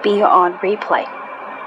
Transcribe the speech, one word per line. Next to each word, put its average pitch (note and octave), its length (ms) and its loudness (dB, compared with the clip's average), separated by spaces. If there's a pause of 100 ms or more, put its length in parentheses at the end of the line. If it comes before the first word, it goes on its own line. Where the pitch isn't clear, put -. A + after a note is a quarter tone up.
be G#3 200 2
on F3+ 360 4
replay. G3 480 -2 (600)